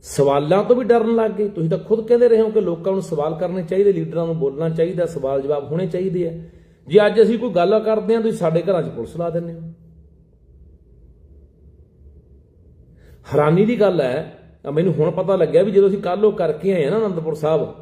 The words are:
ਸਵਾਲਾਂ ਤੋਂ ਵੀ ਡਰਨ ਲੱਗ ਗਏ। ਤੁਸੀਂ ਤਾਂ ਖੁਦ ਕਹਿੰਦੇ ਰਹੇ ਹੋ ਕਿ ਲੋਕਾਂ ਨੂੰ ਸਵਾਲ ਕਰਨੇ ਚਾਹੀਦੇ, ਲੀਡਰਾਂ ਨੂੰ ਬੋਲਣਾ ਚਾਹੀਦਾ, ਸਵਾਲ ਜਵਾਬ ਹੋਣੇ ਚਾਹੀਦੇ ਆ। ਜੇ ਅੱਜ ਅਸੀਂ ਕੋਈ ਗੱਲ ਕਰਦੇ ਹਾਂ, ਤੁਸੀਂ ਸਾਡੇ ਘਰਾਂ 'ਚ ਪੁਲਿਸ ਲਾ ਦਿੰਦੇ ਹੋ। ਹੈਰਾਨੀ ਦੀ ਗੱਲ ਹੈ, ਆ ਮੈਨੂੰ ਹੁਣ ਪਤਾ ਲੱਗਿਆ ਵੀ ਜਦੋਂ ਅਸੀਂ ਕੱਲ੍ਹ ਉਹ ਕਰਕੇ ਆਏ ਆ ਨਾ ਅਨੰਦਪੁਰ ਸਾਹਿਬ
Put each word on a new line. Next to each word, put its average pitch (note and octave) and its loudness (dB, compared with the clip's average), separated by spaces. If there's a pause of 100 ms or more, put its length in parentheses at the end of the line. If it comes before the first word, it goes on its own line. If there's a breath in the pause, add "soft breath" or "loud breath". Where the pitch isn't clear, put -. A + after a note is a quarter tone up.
ਸਵਾਲਾਂ D3 2
ਤੋਂ A#3 4
ਵੀ B3+ -2
ਡਰਨ A#3 2
ਲੱਗ A3 0
ਗਏ। G3+ -2
ਤੁਸੀਂ E3 -2
ਤਾਂ F#3 0
ਖੁਦ A3 -2
ਕਹਿੰਦੇ A#3+ 4
ਰਹੇ A3 6
ਹੋ A3 2
ਕਿ G#3+ 2
ਲੋਕਾਂ F3 -2
ਨੂੰ F#3+ -2
ਸਵਾਲ D#3+ -4
ਕਰਨੇ F3+ -4
ਚਾਹੀਦੇ, F#3+ 2
ਲੀਡਰਾਂ E3 -2
ਨੂੰ E3 -4
ਬੋਲਣਾ C#3 -2
ਚਾਹੀਦਾ, E3+ 0
ਸਵਾਲ C#3 -2
ਜਵਾਬ C#3 -2
ਹੋਣੇ F3+ -2
ਚਾਹੀਦੇ F3+ -2
ਆ। E3 -6 (560 soft breath)
ਜੇ G3+ 0
ਅੱਜ G#3 0
ਅਸੀਂ A3 2
ਕੋਈ A#3+ -6
ਗੱਲ F3+ 0
ਕਰਦੇ A3 -2
ਹਾਂ, A3+ -2
ਤੁਸੀਂ A3 -4
ਸਾਡੇ E3+ -2
ਘਰਾਂ E3+ 0
'ਚ - -6
ਪੁਲਿਸ A#2+ -12
ਲਾ E3+ -4
ਦਿੰਦੇ E3+ -8
ਹੋ। E3 -16 (3750 soft breath)
ਹੈਰਾਨੀ D#3 4
ਦੀ A#3 0
ਗੱਲ F#3 4
ਹੈ, C#3 -4 (260)
ਆ C#3 -8
ਮੈਨੂੰ D#3+ 0
ਹੁਣ D#3 0
ਪਤਾ F3+ -2
ਲੱਗਿਆ E3 4
ਵੀ G#3 0
ਜਦੋਂ G3 6
ਅਸੀਂ G3 0
ਕੱਲ੍ਹ F#3+ -2
ਉਹ G#3 6
ਕਰਕੇ E3+ -2
ਆਏ E3 2
ਆ C3+ 0
ਨਾ G3 0
ਅਨੰਦਪੁਰ E3 -2
ਸਾਹਿਬ D3+ 0 (160)